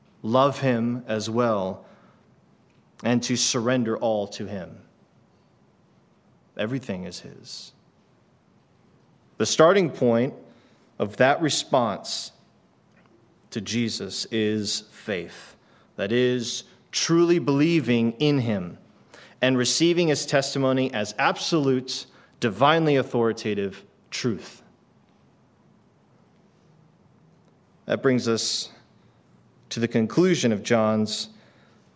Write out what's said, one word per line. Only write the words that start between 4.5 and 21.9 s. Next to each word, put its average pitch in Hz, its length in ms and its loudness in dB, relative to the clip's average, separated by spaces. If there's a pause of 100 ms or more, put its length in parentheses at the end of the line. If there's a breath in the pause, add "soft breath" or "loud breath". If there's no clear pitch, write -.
Everything 104 480 -6
is - 160 -14
his. - 500 -18 (1700)
The 113 80 -2
starting 170 460 4
point 120 420 0 (640 soft breath)
of 104 200 -6
that 127 220 4
response 123 920 -2 (1200)
to 113 100 -6
Jesus 101 720 -6
is 107 500 -2 (100)
faith. - 640 -10 (400 soft breath)
That 101 160 -4
is, 127 520 0 (280 soft breath)
truly 170 460 4
believing 139 760 2
in 147 260 2
him 98 400 -4 (640 loud breath)
and 131 120 4
receiving 165 520 2
his 143 180 0
testimony 135 640 0
as 107 280 -4
absolute, 135 880 0 (320 soft breath)